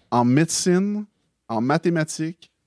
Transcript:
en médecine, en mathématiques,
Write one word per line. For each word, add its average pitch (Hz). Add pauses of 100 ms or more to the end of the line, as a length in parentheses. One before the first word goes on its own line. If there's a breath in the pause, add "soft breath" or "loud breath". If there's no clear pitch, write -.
(100 soft breath)
en 120
médecine, 185 (420)
en 113
mathématiques, 160 (160)